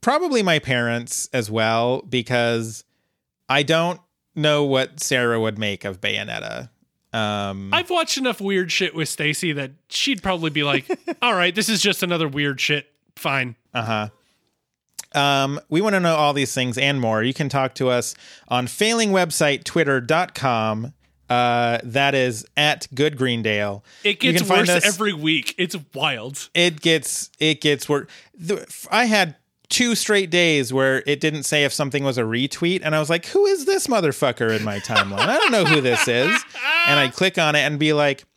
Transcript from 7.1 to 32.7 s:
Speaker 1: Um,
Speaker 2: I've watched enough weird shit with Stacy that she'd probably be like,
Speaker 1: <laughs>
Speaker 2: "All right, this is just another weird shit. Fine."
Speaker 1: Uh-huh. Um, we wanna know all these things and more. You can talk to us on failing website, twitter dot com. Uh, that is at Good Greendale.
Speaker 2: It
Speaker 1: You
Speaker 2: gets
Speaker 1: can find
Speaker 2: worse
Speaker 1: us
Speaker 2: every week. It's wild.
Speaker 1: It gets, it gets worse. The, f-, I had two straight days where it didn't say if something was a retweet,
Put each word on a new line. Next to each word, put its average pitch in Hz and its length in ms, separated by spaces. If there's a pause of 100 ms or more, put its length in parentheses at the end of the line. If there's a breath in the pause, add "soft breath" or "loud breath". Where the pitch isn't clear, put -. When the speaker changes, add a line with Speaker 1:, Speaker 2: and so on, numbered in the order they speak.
Speaker 1:
Um, 101 600
Speaker 2:
I've 349 160
watched 349 280
enough 262 240
weird 190 300
shit 170 240
with 160 140
Stacy 151 440
that 139 180 (180)
she'd - 340
probably 170 280
be 147 120
like, 139 240 (200)
Speaker 1:
<laughs> - 140
Speaker 2:
"All 240 140
right, 180 180
this 202 160
is 214 140
just 202 200
another 175 240
weird 139 340
shit. 147 260 (280)
Fine." 131 400 (200)
Speaker 1:
Uh-huh. 110 340 (1040)
Um, 139 460 (100)
we 156 120
wanna 202 180
know 170 160
all 147 180
these 135 200
things 127 260
and 139 220
more. 110 220
You 131 100
can 143 160
talk 131 260
to 127 140
us 123 240 (340 loud breath)
on 123 200
failing 220 420
website, 165 560
twitter 143 360
dot 156 340
com. 113 580 (360)
Uh, 120 540
that 139 320
is 127 280 (140)
at 147 380
Good 147 200
Greendale. 107 680 (200 loud breath)
Speaker 2:
It 202 200
Speaker 1:
You - 80
Speaker 2:
gets 170 100
Speaker 1:
can 185 80
find 180 180
Speaker 2:
worse 175 160
Speaker 1:
us - 40
Speaker 2:
every 202 260
week. 156 460
It's 175 160 (180)
wild. 131 640
Speaker 1:
It 170 260
gets, - 560
it 156 240
gets 147 260
worse. 143 200 (260 loud breath)
The, 180 300
f-, - 260
I 226 160
had 196 300 (340)
two 240 240
straight 196 380
days 156 420
where 135 320
it 143 160
didn't 151 220
say 147 220
if 131 60
something 139 320
was 131 140
a 123 60
retweet, 139 600